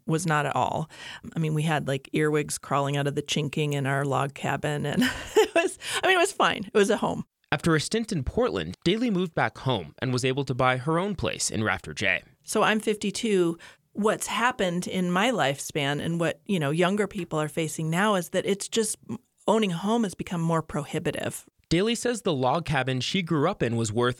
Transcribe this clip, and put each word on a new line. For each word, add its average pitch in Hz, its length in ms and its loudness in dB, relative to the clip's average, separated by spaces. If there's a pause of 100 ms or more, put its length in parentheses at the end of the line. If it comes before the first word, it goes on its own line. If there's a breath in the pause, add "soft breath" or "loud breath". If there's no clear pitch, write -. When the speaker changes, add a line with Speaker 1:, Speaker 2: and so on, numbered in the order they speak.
Speaker 1:
was 160 200 0
not 147 200 2
at 139 100 -2
all. 131 340 -2 (460 loud breath)
I - 40 -2
mean, 156 140 0
we 151 100 2
had, 151 240 0
like, 135 260 -4
earwigs 151 440 0
crawling 139 400 0
out 143 100 0
of 143 80 -2
the 147 60 -2
chinking 147 520 -2
in 143 120 0
our 139 200 0
log 139 280 0
cabin, 147 520 -4
and 147 180 0
<laughs> - 320 -4
it 427 180 4
was, 339 240 0 (240 loud breath)
I - 60 2
mean, 381 80 6
it 370 40 4
was 392 120 2
fine. 185 320 0 (100)
It - 40 0
was 202 120 6
a 202 80 2
home. - 280 -4 (260)
Speaker 2:
After 160 240 2
a 151 60 4
stint 226 300 -2
in 160 120 -2
Portland, 90 600 -2
Daly 220 280 2
moved 180 240 0
back 127 240 0
home 98 400 -2
and 127 140 0
was 123 100 0
able 131 220 0
to 127 100 -2
buy 127 220 4
her 160 200 0
own 196 180 -2
place - 360 -2
in 107 100 0
Rafter 95 320 -2
J. 92 300 0 (200)
Speaker 1:
So 214 200 0
I'm 208 160 4
fifty-two. 202 800 0 (340 loud breath)
What's 202 360 0
happened 190 600 0
in 180 240 0
my 190 180 2
lifespan 143 760 0
and 165 180 -2
what, 160 240 0
you 196 140 0
know, 143 120 0
younger 180 340 2
people 175 340 -4
are 151 100 -2
facing 160 400 -4
now 196 260 2
is 175 140 -2
that 185 160 0
it's 196 220 -2
just, 220 300 -2 (500)
owning 214 240 4
a 170 60 -4
home 214 260 0
has 190 120 -4
become 170 260 -4
more 165 220 2
prohibitive. - 840 -6 (240)
Speaker 2:
Daly 208 260 2
says 240 280 -2
the 185 100 2
log 135 320 2
cabin 131 340 0
she 190 220 0
grew 160 280 2
up - 140 -4
in 117 120 0
was 113 180 0
worth 123 260 2